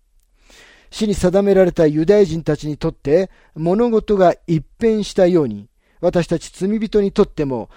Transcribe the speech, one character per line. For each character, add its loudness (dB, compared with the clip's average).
死 -4
に -2
定 2
め 2
ら 6
れ 2
た 2
ユ -2
ダ 4
ヤ 4
人 -4
た -2
ち -10
に -8
と -4
っ -6
て -2
物 0
事 0
が 4
一 -2
変 0
し -10
た 2
よ 2
う -4
に、 -12
私 -2
た -2
ち -18
罪 -4
人 -2
に -2
と 0
っ 2
て -6
も -6